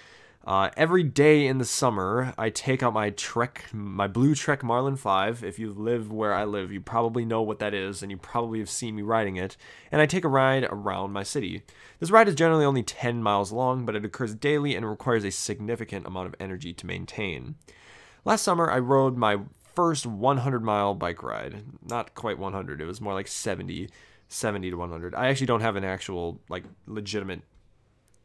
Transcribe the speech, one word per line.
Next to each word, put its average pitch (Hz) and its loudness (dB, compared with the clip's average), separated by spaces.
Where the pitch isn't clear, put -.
Uh, 95 2
every 170 6
day 147 6
in 131 2
the 123 -2
summer, 117 0
I 110 0
take 131 -2
out 120 2
my 107 0
Trek, - -4
my 101 -2
blue 123 4
Trek 139 0
Marlin 127 2
five. 107 0
If 98 -8
you 110 -6
live 107 -2
where 107 0
I 98 2
live, 101 -4
you 98 -6
probably 117 0
know 113 0
what 107 -2
that 104 -2
is, 95 -4
and 101 -8
you 98 -8
probably 113 -4
have 104 -6
seen 110 -6
me 104 -4
riding 104 0
it. 90 -4
And 151 6
I 151 8
take 175 0
a 160 2
ride 135 4
around 98 -4
my 98 -4
city. 92 -4
This 165 -6
ride 220 10
is 196 4
generally 160 6
only 135 4
ten 120 -2
miles 101 2
long, 127 0
but 110 -2
it 104 -4
occurs 107 -6
daily 143 0
and 107 -4
requires 107 2
a 98 -2
significant 107 -6
amount 92 -8
of - -14
energy 92 -8
to - -14
maintain. 87 -8
Last 208 2
summer, 170 2
I 113 2
rode 131 4
my 104 2
first 165 2
hundred 123 0
mile 104 2
bike 85 -4
ride. 64 -8
Not 117 -8
quite - -6
one 95 -6
hundred, 82 -8
it 78 -8
was 95 -10
more 104 -4
like 98 -6
seventy, 90 -6
seventy 101 -4
to 90 -4
one 87 -6
hundred. 85 -10
I 127 0
actually 131 0
don't 117 2
have 110 0
an 98 -4
actual, 92 -6
like, 92 -10
legitimate 101 -6